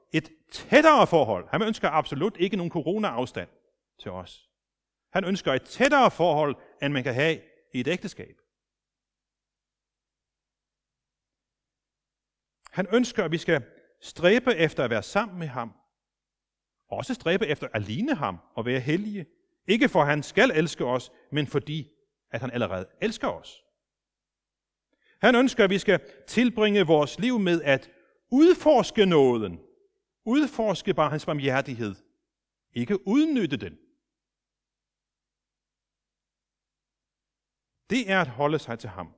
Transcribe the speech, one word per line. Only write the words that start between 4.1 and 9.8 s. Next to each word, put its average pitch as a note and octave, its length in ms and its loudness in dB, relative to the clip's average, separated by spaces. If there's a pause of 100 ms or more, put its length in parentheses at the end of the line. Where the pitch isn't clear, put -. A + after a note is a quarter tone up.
os. F2+ 380 -16 (640)
Han F#3+ 140 -2
ønsker F3+ 280 -4
et C3 100 -2
tættere B3+ 480 2
forhold, D#3 460 0 (260)
end C#3+ 100 -2
man C3+ 100 -2
kan B2 120 -4
have D3 280 -2 (320)
i B2+ 60 -6
et B2 80 -6
ægteskab. - 480 -10 (4000)